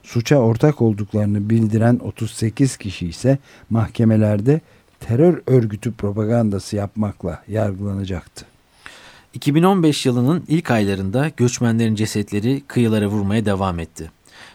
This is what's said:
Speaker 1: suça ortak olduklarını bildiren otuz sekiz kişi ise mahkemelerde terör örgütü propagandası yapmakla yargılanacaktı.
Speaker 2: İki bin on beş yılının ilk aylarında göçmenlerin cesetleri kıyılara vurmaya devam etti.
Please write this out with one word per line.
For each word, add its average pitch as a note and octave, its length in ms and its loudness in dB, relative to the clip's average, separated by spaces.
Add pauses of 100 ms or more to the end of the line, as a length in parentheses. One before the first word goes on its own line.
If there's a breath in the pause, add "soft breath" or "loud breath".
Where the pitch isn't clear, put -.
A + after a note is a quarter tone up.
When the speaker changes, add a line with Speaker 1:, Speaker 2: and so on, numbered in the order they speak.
Speaker 1:
suça A#2+ 340 0
ortak A#2+ 440 2
olduklarını G#2 680 0
bildiren A2+ 540 2
otuz G#2+ 280 -8
sekiz C3 460 -2
kişi F2+ 300 -8
ise B2+ 300 0 (320 soft breath)
mahkemelerde A2 920 2 (380 soft breath)
terör D3 480 2
örgütü A2+ 440 0
propagandası G#2+ 840 -2
yapmakla G2+ 720 -6
yargılanacaktı. G2 960 -6 (880 loud breath)
Speaker 2:
İki C#3 220 -2
bin E3 80 4
on F#3+ 200 4
beş D3+ 220 0
yılının B2+ 420 0
ilk D#3 240 -2
aylarında G2+ 680 0
göçmenlerin A#2 580 0
cesetleri G#2+ 720 -2
kıyılara A2 400 2
vurmaya G#2 380 -2
devam F#2+ 340 -2
etti. E2 320 -12 (440 loud breath)